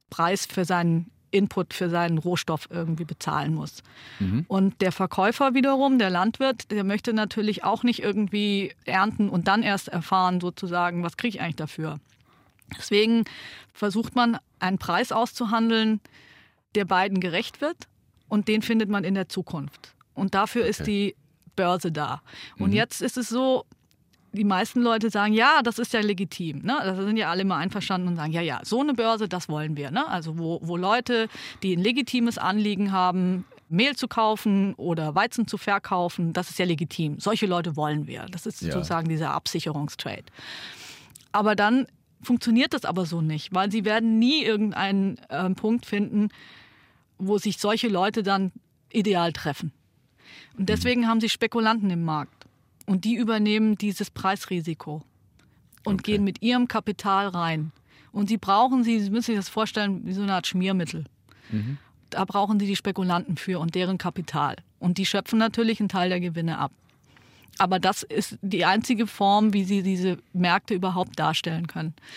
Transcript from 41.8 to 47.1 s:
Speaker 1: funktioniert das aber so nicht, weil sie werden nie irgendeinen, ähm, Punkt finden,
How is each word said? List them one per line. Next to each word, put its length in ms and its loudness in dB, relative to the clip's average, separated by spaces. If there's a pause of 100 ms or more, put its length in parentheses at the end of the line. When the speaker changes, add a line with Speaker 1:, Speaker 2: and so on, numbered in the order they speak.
Speaker 1:
funktioniert 520 2
das 100 -4
aber 220 -2
so 160 -4
nicht, 320 -4
weil 180 2
sie 120 -2
werden 340 2
nie 260 4
irgendeinen, 720 0 (120)
ähm, 240 -2
Punkt 320 -2
finden, 420 0 (920)